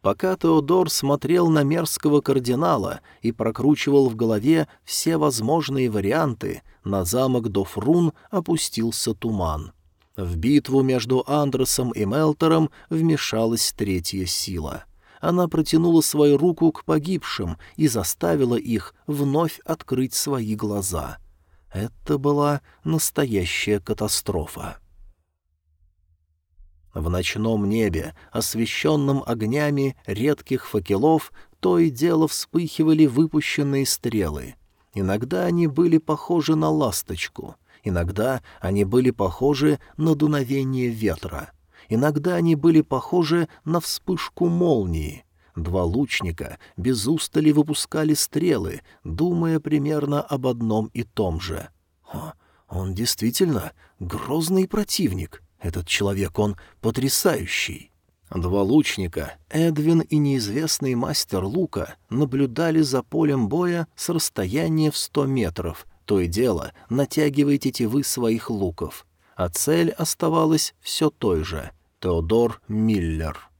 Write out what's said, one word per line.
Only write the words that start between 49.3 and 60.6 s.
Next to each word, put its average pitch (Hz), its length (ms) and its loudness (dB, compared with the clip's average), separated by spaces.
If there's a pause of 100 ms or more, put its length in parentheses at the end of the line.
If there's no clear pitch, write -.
примерно 147 600 0
об 131 240 -4
одном 110 400 0
и 117 160 -8
том 90 380 -4
же. - 280 -10 (440)
"О, 156 200 -10 (360)
он 92 260 -6
действительно 117 800 0 (260)
грозный 160 680 -2
противник. 143 760 -4 (180)
Этот 85 260 -6
человек, 98 520 -2
он 104 180 0 (240)
потрясающий". 120 1120 -2 (400)
Два 90 320 -2
лучника, 98 720 0 (140)
Эдвин 160 520 2
и 151 160 -2
неизвестный 135 800 0